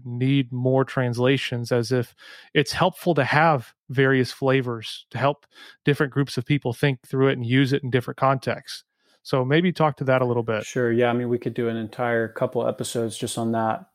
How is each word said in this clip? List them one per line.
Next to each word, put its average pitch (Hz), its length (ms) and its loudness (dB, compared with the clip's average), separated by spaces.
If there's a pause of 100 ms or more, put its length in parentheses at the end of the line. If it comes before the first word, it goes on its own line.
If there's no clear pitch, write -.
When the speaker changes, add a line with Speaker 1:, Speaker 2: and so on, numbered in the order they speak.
Speaker 1:
need 127 460 0
more 127 340 2
translations, 123 840 0
as 120 200 0
if 123 220 0 (400)
it's 147 180 0
helpful 175 440 0
to 143 80 2
have 147 500 2 (160)
various 131 420 2
flavors 127 800 -2
to - 80 -10
help 139 280 -2 (380)
different 143 300 0
groups 139 240 -2
of 127 80 -6
people 135 280 -2
think 139 340 0
through 135 220 2
it 135 40 2
and 123 120 -4
use 131 280 2
it 139 100 -2
in 131 60 -6
different 123 280 -2
contexts. - 640 -2 (400)
So 131 200 0
maybe 160 280 2
talk 156 260 0
to 143 60 -8
that 131 180 2
a 127 40 2
little 120 180 0
bit. 110 220 -4
Speaker 2:
Sure. 123 260 0
Yeah. 120 180 4
I 120 40 2
mean, 120 160 -2
we 120 100 0
could 117 140 -6
do 117 140 -2
an 113 100 -4
entire 113 500 -2
couple 120 400 -2
episodes 117 500 -4
just - 200 -6
on 117 160 -2
that. 113 420 -2